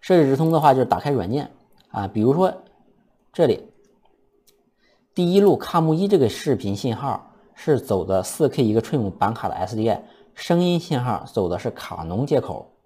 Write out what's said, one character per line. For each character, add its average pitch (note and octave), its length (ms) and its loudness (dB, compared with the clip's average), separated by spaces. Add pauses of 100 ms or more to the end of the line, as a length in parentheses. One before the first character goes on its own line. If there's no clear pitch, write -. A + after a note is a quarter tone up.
设 F3+ 200 4
置 D3 60 6
直 C3+ 100 2
通 D#3+ 140 2
的 D#3+ 80 2
话， D3 160 6
就 C3 60 2
是 B2 40 4
打 F2+ 140 0
开 D3 120 -4
软 G#2 200 -2
件 C#3+ 200 -4 (400)
啊， G2 180 -6
比 G#2+ 120 -4
如 B2 140 4
说 G3+ 180 2 (800)
这 E3 140 2
里 A2 160 0 (1500)
第 F3 180 0
一 G3 80 6
路 G3 160 6
卡 - 240 -2
木 D#3+ 140 2
一 F#3+ 140 0
这 G3+ 100 4
个 B2+ 100 4
视 B2 280 -2
频 G2+ 180 -4
信 A2 220 -4
号 C3 340 -8 (240)
是 C#3+ 240 0
走 F#2 260 -2
的 F#2+ 180 0
四 - 260 -2
K B2+ 160 0
一 G#2+ 80 2
个 A2 100 2
Trim G#2 280 -4
板 G2+ 220 -2
卡 G#2+ 160 -8
的 - 60 -6
S F#2+ 220 -6
D A2 120 0
I， - 140 -2 (320)
声 F3 260 0
音 F3 200 2
信 D3+ 200 -4
号 B2 320 -4
走 F#2+ 160 0
的 F2 100 -4
是 A#2+ 120 -6
卡 - 320 -14
农 F#2 240 -4
接 C#3 140 0
口 - 260 -12 (200)